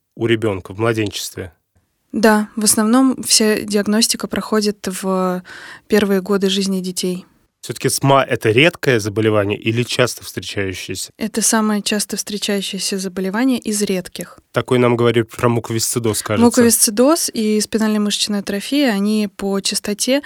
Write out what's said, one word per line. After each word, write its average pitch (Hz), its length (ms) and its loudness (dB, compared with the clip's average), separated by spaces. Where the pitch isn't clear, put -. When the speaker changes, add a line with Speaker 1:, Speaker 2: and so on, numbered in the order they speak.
Speaker 1:
у 113 120 -4
ребёнка 107 480 -2
в 98 40 -10
младенчестве? 107 720 -4
Speaker 2:
Да, 214 420 4
в 214 80 -2
основном 233 580 2
вся 214 380 0
диагностика 208 680 -2
проходит 208 600 -2
в 185 560 -2
первые 202 340 2
годы 196 280 0
жизни 190 300 -2
детей. 185 460 -6
Speaker 1:
Всё-таки - 300 -4
сма — 135 380 4
это 117 220 0
редкое 131 520 4
заболевание 107 580 0
или 113 240 -2
часто - 400 -2
встречающееся? 95 920 -8
Speaker 2:
Это 220 240 -4
самое 214 400 2
часто 208 340 -4
встречающееся 202 800 -4
заболевание 196 640 -2
из 208 220 -4
редких. 185 580 -4
Speaker 1:
Такое 127 260 2
нам 120 160 4
говорит 117 340 2
про - 200 0
муковисцидоз, 113 760 -2
кажется. 110 220 2
Speaker 2:
Муковисцидоз 240 880 4
и 214 260 0
спинальная 214 400 0
мышечная 208 400 -2
атрофия, 220 540 0
они 208 340 0
по 196 320 -4
частоте 208 680 -2